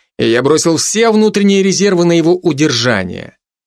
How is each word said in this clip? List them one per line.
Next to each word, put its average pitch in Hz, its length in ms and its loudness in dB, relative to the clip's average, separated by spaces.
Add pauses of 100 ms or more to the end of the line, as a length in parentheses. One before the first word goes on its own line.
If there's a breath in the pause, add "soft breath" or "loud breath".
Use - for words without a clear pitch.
(180)
и 117 120 0
я 117 120 0
бросил 156 360 0
все 220 340 -2
внутренние 208 500 2
резервы 185 440 0
на 170 80 2
его 170 220 2
удержание. 120 1000 -4 (300)